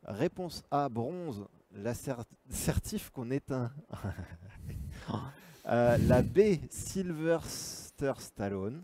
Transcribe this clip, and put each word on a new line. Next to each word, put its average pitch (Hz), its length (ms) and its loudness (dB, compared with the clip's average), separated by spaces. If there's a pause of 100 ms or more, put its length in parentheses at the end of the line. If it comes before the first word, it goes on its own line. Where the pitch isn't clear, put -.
Réponse 170 640 -4
A, 143 160 2
bronze, 120 580 -4 (300)
la 104 180 -4
cer-, 123 300 -6 (260)
certif - 600 -2
qu'on 120 220 -8
éteint. 131 380 -2 (220)
<laughs> - 1200 -8 (580)
Euh, 120 280 6 (100)
la 123 140 8
B, - 180 4 (300)
Sylvester 160 1500 -2
Stallone. 101 640 -4